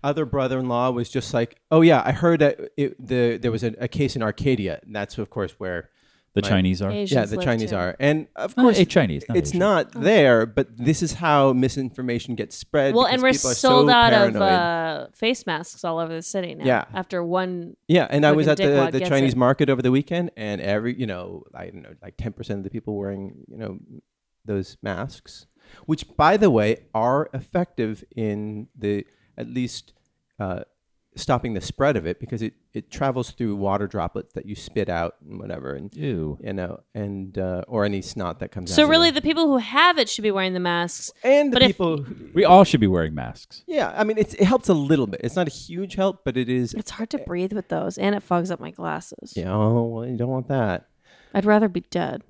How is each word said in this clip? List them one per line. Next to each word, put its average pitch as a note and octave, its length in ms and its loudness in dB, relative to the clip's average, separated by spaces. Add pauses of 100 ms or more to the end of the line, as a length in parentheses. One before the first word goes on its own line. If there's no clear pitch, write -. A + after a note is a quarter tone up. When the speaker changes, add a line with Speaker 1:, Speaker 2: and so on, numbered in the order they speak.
Speaker 1:
other D3 220 -2
brother-in-law B2+ 640 0
was A#2+ 180 -4
just - 240 -6
like, A#2+ 240 -2 (140)
"Oh, D#3+ 100 6
yeah, E3 240 8
I C3 60 0
heard E3+ 300 2
that C#3+ 180 2 (180)
it, C#3+ 180 -2 (100)
the, A#2+ 320 0
there A#2 140 -2
was A2+ 120 -4
a, A2+ 160 -2
a A#2 80 -6
case C#3 280 -2
in A#2+ 80 -4
Arcadia." G#2+ 640 -2
And G#2+ 100 -14
that's, G2+ 220 -8
of G#2+ 120 -8
course, G2 300 -6
where F2+ 300 -8 (440)
Speaker 2:
The G2+ 100 0
Speaker 1:
my G2 60 -4
Speaker 2:
Chinese F#2 320 2
are? G2 100 -2
Speaker 3:
Asians G#2 200 -4
Speaker 1:
Yeah, B2 140 2
the G#2 120 -6
Speaker 3:
live F3+ 80 -4
Speaker 1:
Chinese A2+ 260 -2
Speaker 3:
too. G#2+ 60 -4
Speaker 1:
are. F2+ 220 -4
And, D3+ 360 0
of - 200 -8
Speaker 2:
Not B3 80 4
Speaker 1:
course, A3 160 6
Speaker 2:
a F3+ 60 6
Chinese, F#2 420 0
not - 100 0
Speaker 1:
it's D3 140 0
Speaker 2:
Asian. F3 80 -2
Speaker 1:
not G3 360 2
Speaker 3:
Oh. A#3+ 40 -12
Speaker 1:
there, C#3+ 460 6
but B2 220 -2 (100)
this C3 240 0
is E3 120 -4
how D3 400 4
misinformation B2+ 840 -2
gets G#2+ 200 -8
spread C#3 380 0
Speaker 3:
Well, A#3+ 120 4
Speaker 1:
because - 100 0
Speaker 3:
and B3+ 80 0
we're C4 80 4
Speaker 1:
people C4 200 0
are B3 40 0
Speaker 3:
sold B3+ 340 6
Speaker 1:
so B3 40 6
Speaker 3:
out A#3 200 6
of, G#3 200 4
Speaker 1:
paranoid. G#3 100 0
Speaker 3:
uh, E3+ 680 0
face A#3 340 -4
masks E3 360 -8
all E3 160 -4
over E3 140 -4
the E3 80 -8
city F3 340 -6
now. D#3 100 -6
Speaker 1:
Yeah. B2+ 280 2
Speaker 3:
After F#3 300 -6
one F3 520 -4 (120)
Speaker 1:
Yeah, E3 220 4
and D3 160 2
I D3 80 8
was D3+ 120 2
Speaker 3:
fucking D3+ 200 2
Speaker 1:
at D3 40 4
the, C#3+ 60 4
Speaker 3:
dickwad C3+ 160 2
Speaker 1:
the C3 80 -2
Speaker 3:
gets C#3+ 100 -4
Speaker 1:
Chinese C#3 240 2
Speaker 3:
it. A#2+ 40 -2
Speaker 1:
market C3 320 2
over C3 120 0
the B2+ 100 2
weekend, E3 460 -2
and G#2 240 -6
every, G#2 360 -2
you A#2+ 100 -4
know, F2+ 360 -10 (120)
I F2+ 100 -14
don't E2+ 160 -16
know, - 220 -20
like, F#2 140 -20
ten A2 160 -8
percent - 260 -8
of F#2+ 40 -10
the F#2+ 60 -8
people G#2+ 260 -8
wearing, G2 540 -8
you - 80 -20
know, G2+ 220 -12 (680)
those G2 380 -8
masks, - 640 -10 (400)
which, - 280 -6
by E3 220 4
the G3+ 140 6
way, A2 420 2
are B2+ 400 0
effective B2 720 -6 (120)
in G#2+ 520 -6 (100)
the, G#2 280 -4 (320)
at A#2 120 -10
least, B2 420 -8 (480)
uh, F#2 220 -6 (560)
stopping B2 360 -2
the G#2 60 -4
spread C#3 380 -2
of E2 80 -4
it, F2 140 -6
because A#2 220 -8
it, A2+ 120 -8 (200)
it - 160 -12
travels C3 420 -4
through G#2+ 260 -4
water G2 300 -2
droplets - 480 -8
that - 100 -12
you G#2 100 -12
spit - 320 -6
out E2+ 280 -4 (120)
and - 100 -16
whatever, C#2 360 -10
and D2 220 -12
Speaker 2:
Ew. F#2+ 460 -6
Speaker 1:
you G2+ 120 -8
know, F2+ 260 -8 (160)
and, G2 420 -8
uh, F#2 300 -4
or A2 160 -2
any G2+ 180 -2
snot F2 380 -8
that F#2 120 -10
comes F2+ 220 -10
Speaker 3:
So D4+ 100 6
Speaker 1:
out - 20 6
of D4 60 0
Speaker 3:
really, E4 180 6
Speaker 1:
it. C#4 60 -2
Speaker 3:
the G4+ 60 -2
people D#4+ 260 0
who C#4 100 2
have C#4 400 2
it A#3+ 100 2
should - 140 -8
be G#3+ 100 0
wearing F#3+ 220 0
the F3+ 80 -2
masks. F3 500 -2 (120)
Speaker 1:
And C#4 280 4
the B3 40 0
Speaker 3:
But B3+ 80 6
if B3+ 60 6
Speaker 1:
people E3 340 -2
who - 300 -16
Speaker 2:
We F#3 120 4
all F3+ 180 10
should D#3+ 160 4
be G#2+ 80 6
wearing E2 280 2
masks. - 520 -12
Speaker 1:
Yeah, C#4+ 300 0
I G#3+ 80 2
mean, A3 120 -2
it's, G#3+ 180 0
it G3+ 100 4
helps B3 240 2
a F#3+ 60 6
little C#3 320 2
bit. G2 180 -8
It's A#2+ 100 -4
not F3+ 120 0
a D3 40 -8
huge F3 440 -12
help, F#3+ 280 -2
but B2+ 140 -4
it B2 100 -2
is. B2 260 -2
Speaker 3:
It's - 180 -10
hard A3 180 -10
to D4+ 80 -6
breathe F3+ 340 -6
with G#3 160 -8
those, E3+ 300 -6
and G3 180 0
it G3 80 -8
fogs F3 260 -2
up F3 120 -8
my D#3+ 100 -14
glasses. E3 640 -12
Speaker 1:
Yeah, F#2 180 -6
oh, A2 300 2
well, A#2 240 -6
you B2+ 80 -6
don't A#2+ 140 -4
want C3 180 -6
that. A2+ 400 -2 (460)
Speaker 3:
I'd G3 120 0
rather G#3+ 220 4
be F3 140 -4
dead. D3 480 -6